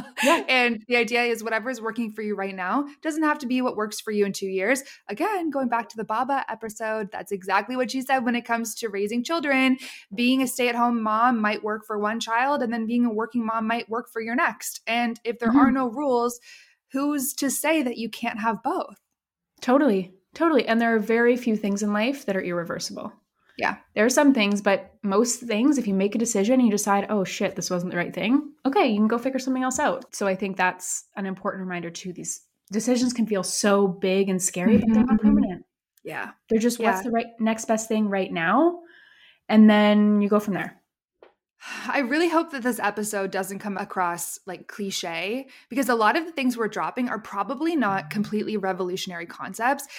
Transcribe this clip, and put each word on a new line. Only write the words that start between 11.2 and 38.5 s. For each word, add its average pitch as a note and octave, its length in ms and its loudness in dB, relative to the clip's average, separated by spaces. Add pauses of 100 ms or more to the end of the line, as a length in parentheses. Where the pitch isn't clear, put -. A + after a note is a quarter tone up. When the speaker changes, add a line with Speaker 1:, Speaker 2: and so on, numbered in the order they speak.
Speaker 2:
might G#3 240 -2
work G#3+ 240 -6
for G#3+ 100 -4
one G#3+ 220 -2
child, B3 420 0
and A#3 100 -2
then A3+ 140 -4
being A#3+ 200 2
a A3+ 60 0
working A3+ 320 -2
mom A3 220 -2
might A3+ 220 -2
work A#3 240 -6
for A3+ 100 -4
your A#3 140 -4
next. C4 500 -4
And A#3 380 -2
if A3+ 160 -4
there A#3 80 0
Speaker 1:
Mm-hmm. B3 100 6
Speaker 2:
are C4+ 140 6
no C4 180 0
rules, A#3+ 480 0 (540)
who's C#4 420 -2
to C#4 160 -2
say D#4 320 2
that A#3+ 160 -4
you A3 100 -6
can't A#3 300 -8
have G#3+ 240 -2
both? - 380 -6 (600)
Speaker 1:
Totally. B3 520 4 (200)
Totally. D#4+ 340 4
And A3+ 140 2
there A#3 140 2
are A3 60 4
very A#3 360 4
few A#3 200 0
things G3+ 260 -2
in G#3 100 0
life A#3+ 340 -2
that F#3+ 100 -2
are F#3+ 40 0
irreversible. F3 720 -6 (460)
Speaker 2:
Yeah. - 200 -2 (180)
Speaker 1:
There G#3+ 100 4
are B3+ 40 4
some C#4+ 220 6
things, G3+ 300 2
but G3 400 0
most G#3+ 380 2
things, A#3+ 360 2
if A#3 120 0
you G3 40 0
make G3 220 0
a - 40 -2
decision A3 420 2
and B3 40 6
you A3 60 6
decide, G3+ 400 0
"Oh G3+ 140 0
shit, F#3+ 320 -4
this F3 120 -6
wasn't F3+ 220 -4
the E3 80 -6
right E3+ 160 -4
thing," A#3 380 0 (120)
okay, C#4 220 4
you G#3+ 100 2
can G#3+ 120 4
go A#3 100 2
figure C4 220 -2
something B3+ 240 -2
else C4 160 -2
out. - 340 -2
So G3+ 140 -2
I F#3 80 0
think G3 200 -6
that's - 480 -2 (120)
an G3 100 -6
important F#3+ 380 -6
reminder F3 260 -8
too. F3 220 -12
These D#3+ 300 -12 (280)
decisions A#3+ 420 0
can A3+ 140 0
feel G3+ 160 -2
so G3+ 460 2
big F#3+ 400 0
and F#3 120 0
scary, F#3 380 4
but - 160 2
they're A3+ 100 6
not A#3 140 4
Speaker 2:
Mm-hmm. G#3+ 100 2
Speaker 1:
permanent. - 380 2 (380)
Speaker 2:
Yeah. D3 260 -10 (180)
Speaker 1:
They're A3+ 120 4
just, A#3+ 180 0
what's G#3 200 2
Speaker 2:
Yeah. F#3+ 40 -6
Speaker 1:
the A#3+ 80 -6
right, A#3 160 -2 (140)
next A3 240 0
best A3 240 -2
thing G#3+ 200 0
right F#3+ 240 -2
now? A3+ 500 2 (640)